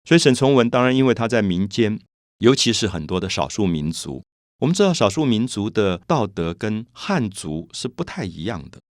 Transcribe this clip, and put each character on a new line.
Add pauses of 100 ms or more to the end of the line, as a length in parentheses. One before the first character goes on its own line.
所
以
沈
从
文
当
然
因
为
他
在
民
间， (380)
尤
其
是
很
多
的
少
数
民
族， (360)
我
们
知
道
少
数
民
族
的 (100)
道
德
跟
汉
族
是
不
太
一
样
的 (160)